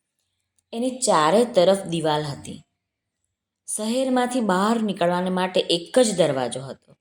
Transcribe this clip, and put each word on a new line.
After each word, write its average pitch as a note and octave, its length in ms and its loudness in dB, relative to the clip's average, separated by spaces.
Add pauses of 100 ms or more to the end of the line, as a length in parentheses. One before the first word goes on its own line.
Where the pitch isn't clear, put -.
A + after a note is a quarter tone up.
(720)
એની B3 260 -4
ચારે F#3 460 4
તરફ F#3+ 400 2
દિવાલ D#3 380 -2
હતી. - 400 -12 (1120)
શહેરમાંથી B3 680 -2
બહાર G#3 400 2
નીકળવાને F#3 480 -2
માટે F#3 300 0
એક E3+ 400 0
જ A3 180 2
દરવાજો C3 440 0
હતો. C3+ 400 -16